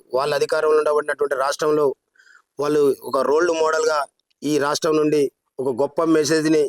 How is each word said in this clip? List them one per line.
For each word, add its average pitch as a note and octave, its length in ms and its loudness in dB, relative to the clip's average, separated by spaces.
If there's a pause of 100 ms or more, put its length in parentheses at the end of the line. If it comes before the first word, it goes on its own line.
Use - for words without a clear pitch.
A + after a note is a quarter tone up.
(140)
వాళ్ళ C#3 220 -2
అధికారంలో D#3 460 0
ఉండబడినటువంటి D3 540 -2
రాష్ట్రంలో D3 500 0 (760)
వాళ్ళు D3 220 0 (280)
ఒక B2 80 -4 (100)
రోల్ E3 240 2 (100)
మోడల్‌గా D#3 380 0 (420)
ఈ C#3+ 120 -2 (120)
రాష్ట్రం D3+ 320 -2
నుండి D3+ 240 2 (380)
ఒక C3+ 160 -4
గొప్ప C#3+ 280 -2 (120)
మెసేజ్ని D#3 540 2